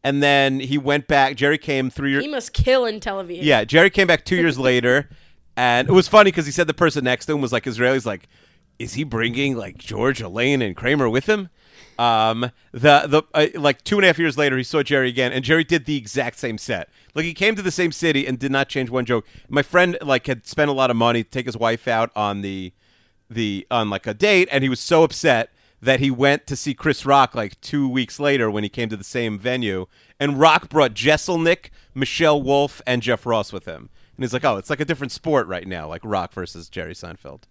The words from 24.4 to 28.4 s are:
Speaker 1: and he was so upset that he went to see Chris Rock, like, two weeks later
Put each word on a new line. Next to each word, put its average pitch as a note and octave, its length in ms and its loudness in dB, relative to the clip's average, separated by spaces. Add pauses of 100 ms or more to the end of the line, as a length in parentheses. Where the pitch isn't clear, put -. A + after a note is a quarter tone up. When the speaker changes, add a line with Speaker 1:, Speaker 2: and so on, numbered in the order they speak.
Speaker 1:
and C#3 140 2
he C3+ 40 0
was B2 120 -2
so E3 240 4
upset B2+ 460 0 (340)
that C3 160 2
he C#3 100 2
went C#3 360 0
to C#3 100 -6
see C#3 180 -6
Chris - 300 -2
Rock, C#3 300 4
like, G#2+ 260 -8
two C#3 280 -2
weeks B2+ 300 -4
later C#3 320 0